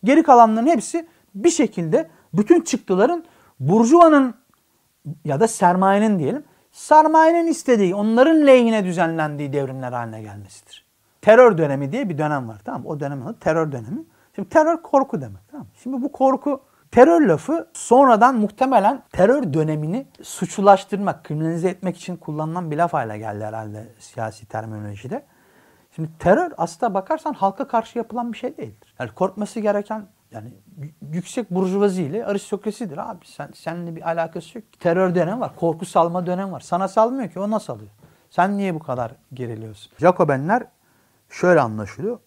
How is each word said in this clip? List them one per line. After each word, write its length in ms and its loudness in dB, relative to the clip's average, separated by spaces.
Geri 200 4
kalanların 440 6
hepsi 400 -2
bir 140 2
şekilde 600 -2
bütün 280 4
çıktıların 640 -2
burjuvanın 760 6
ya 140 -2
da 80 4
sermayenin 720 2
diyelim, 240 -4
sermayenin 760 4
istediği, 480 0
onların 520 4
lehine 380 4
düzenlendiği 680 -4
devrimler 380 -6
haline 300 -10
gelmesidir. 640 -20
Terör 360 8
dönemi 340 -2
diye 180 -4
bir 80 -6
dönem 320 -4
var, 160 -18
tamam 160 -10
mı? 60 -14
O 120 -8
dönemin 260 -8
adı 140 -12
terör 320 -2
dönemi. 320 -10
Şimdi 140 -10
terör 320 2
korku 400 -2
demek, 200 -14
tamam 140 -16
mı? 60 -20
Şimdi 180 -8
bu 100 -8
korku, 500 -2
terör 300 6
lafı 520 0
sonradan 640 4
muhtemelen 760 0
terör 420 2
dönemini 540 -4
suçlulaştırmak, 1000 0
kriminalize 460 -4
etmek 280 -8
için 200 -12
kullanılan 540 -8
bir 60 -6
laf 160 0
haline 240 -6
geldi 260 -10
herhalde 560 -12
siyasi 460 -12
terminolojide. 800 -12
Şimdi 140 -10
terör 380 2
aslında 360 -6
bakarsan 400 -6
halka 340 -4
karşı 300 -4
yapılan 360 -10
bir 40 -14
şey 200 -10
değildir. 420 -18
Yani 120 -8
korkması 480 -6
gereken 480 -4
yani 220 -16
yü-, 120 -16
yüksek 400 -8
burjuvazi 520 0
ile 220 -6
aristokrasidir 840 -8
abi. 160 -18
Sen, 280 -16
seninle 420 -12
bir 120 -10
alakası 500 -8
yok. 80 -18
Terör 360 0
dönemi 240 -2
var, 160 -8
korku 300 -4
salma 400 0
dönemi 260 -6
var. 80 -12
Sana 280 -4
salmıyor 420 0
ki, 100 -12
ona 200 -4
salıyor. 320 -14
Sen 280 0
niye 180 -4
bu 40 -8
kadar 320 -8
geriliyorsun? 640 -12
Jacobenler 680 2
şöyle 320 2
anlaşılıyor. 640 -6